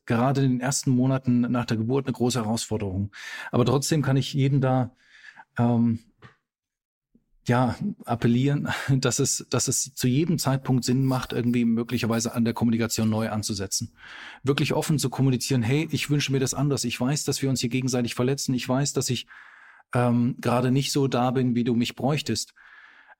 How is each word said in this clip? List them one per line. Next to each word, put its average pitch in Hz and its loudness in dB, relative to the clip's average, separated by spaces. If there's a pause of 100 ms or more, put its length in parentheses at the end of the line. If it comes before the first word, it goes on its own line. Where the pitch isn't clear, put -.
gerade 131 2
in 135 4
den 123 -2
ersten 135 0
Monaten 127 2
nach 120 0
der 117 -2
Geburt 127 -2
eine 127 -2
große 120 0
Herausforderung. 104 -4 (400)
Aber 117 4
trotzdem 139 2
kann 135 2
ich - -2
jeden 139 2
da, 131 2 (640)
ähm, 117 4 (1500)
ja, 123 2 (300)
appellieren, 123 0 (140)
<laughs> - -2
dass 127 2
es, - -2
dass - 0
es - -4
zu - -2
jedem 151 2
Zeitpunkt 131 0
Sinn 131 2
macht, 127 -2
irgendwie 120 0
möglicherweise 117 0
an 117 2
der 117 0
Kommunikation 113 0
neu 110 0
anzusetzen. 104 -6 (500)
Wirklich 139 0
offen 151 0
zu 135 -2
kommunizieren, 131 2
„Hey, 147 0
ich - -2
wünsche 143 0
mir 135 0
das 131 -2
anders. 139 0
Ich 120 -4
weiß, 143 -2
dass - -2
wir 135 0
uns 123 0
hier 123 -2
gegenseitig 123 -2
verletzen. 135 0
Ich 123 -2
weiß, 135 0
dass - -2
ich, - -4 (680)
ähm, 120 2
gerade 123 2
nicht 135 0
so 139 2
da 127 0
bin, 123 0
wie 120 2
du 120 2
mich 117 0
bräuchtest. 120 -2 (680)